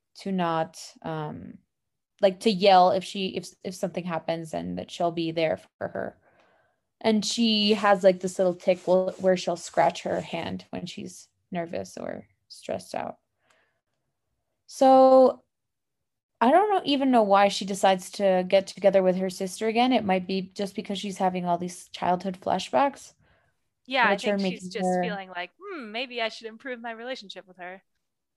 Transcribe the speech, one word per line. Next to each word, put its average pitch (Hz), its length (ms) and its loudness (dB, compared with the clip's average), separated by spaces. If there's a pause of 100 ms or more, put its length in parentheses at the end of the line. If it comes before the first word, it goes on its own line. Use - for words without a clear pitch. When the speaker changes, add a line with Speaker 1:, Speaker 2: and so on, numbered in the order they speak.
(200)
Speaker 1:
to 196 120 -6
not, 165 460 -2 (240)
um, 156 560 -10 (640)
like, 190 180 2
to 226 100 2
yell 185 420 6
if 180 120 -2
she, 190 320 -6
if, 180 120 -10 (160)
if 190 100 -10
something 180 300 -8
happens 165 500 -6
and 180 240 -8
that - 120 -10
she'll 170 200 -2
be 165 220 -4
there 165 280 -2 (180)
for - 100 -6
her. - 280 -10 (840)
And 214 240 0
she 214 500 2
has, 202 300 2
like, 185 160 4
this 185 180 -8
little 180 160 0
tick 180 320 -2
wh-, 185 360 0
where 185 140 2
she'll 175 200 -4
scratch 165 460 -2
her 180 180 -4
hand 180 500 -10
when 180 160 -10
she's - 420 -16 (220)
nervous 180 480 -10
or - 280 -12 (220)
stressed - 460 -10
out. - 220 -8 (1500)
So 262 760 6 (1000)
I 226 100 6
don't 392 200 4
know, 381 140 0
even 277 260 0
know 233 120 6
why 196 260 6
she 196 160 -6
decides 190 480 0
to 185 340 2
get 190 200 2
together 190 360 2
with 185 140 4
her 185 140 -2
sister 190 380 -6
again. 240 240 2
It 220 120 2
might 185 220 0
be 190 280 -6
just 196 200 -8
because 196 240 -8
she's 196 200 -10
having 185 280 -2
all 170 120 0
these 180 300 -10
childhood 180 520 -4
flashbacks, - 760 -2 (720)
Speaker 2:
Yeah, 254 220 2
I 202 40 2
Speaker 1:
which 190 140 -4
are 202 120 0
Speaker 2:
think - 20 -2
she's 180 240 -4
Speaker 1:
making 180 60 -12
Speaker 2:
just 185 160 -4
Speaker 1:
her 180 160 0
Speaker 2:
feeling 190 280 -6
like, 180 280 -10
"Hmm, 320 340 -14
maybe 247 280 -8
I 226 80 -2
should 220 180 -16
improve 233 340 -14
my 233 120 -12
relationship 220 540 -14
with 180 120 -20
her." 180 240 -16 (540)